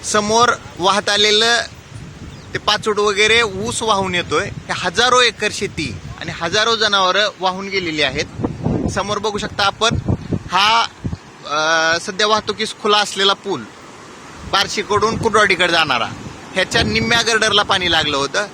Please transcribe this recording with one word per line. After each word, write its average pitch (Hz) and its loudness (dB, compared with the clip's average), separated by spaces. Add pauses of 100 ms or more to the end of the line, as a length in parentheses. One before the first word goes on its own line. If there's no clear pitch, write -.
समोर 214 4 (300)
वाहत 196 2
आलेलं 214 2 (920)
ते 185 -4
पाचोड 208 0
वगैरे 214 4
ऊस 214 -4
वाहून 196 0
येतोय. 160 0
हे - -8
हजारो 226 2
एकर 220 2
शेती 143 -6 (240)
आणि 165 -10 (100)
हजारो 214 0
जनावरं 202 2 (120)
वाहून 190 -2
गेलेली 170 -2
आहेत. 143 0 (680)
समोर 202 -2
बघू 208 -4
शकता 202 -4
आपण, 220 2 (540)
हा, 214 2 (640)
अ, 160 2
सध्या 208 -2
वाहतुकीस 214 0
खुला 208 4
असलेला 196 2
पूल, 196 -4 (920)
बार्शीकडून 202 0
कुटवाडीकडे 190 4
जाणारा, 135 2 (460)
ह्याच्या 190 0
निम्म्या 226 0
गर्डरला 214 2
पाणी 185 0
लागलं 151 0
होतं. 139 -2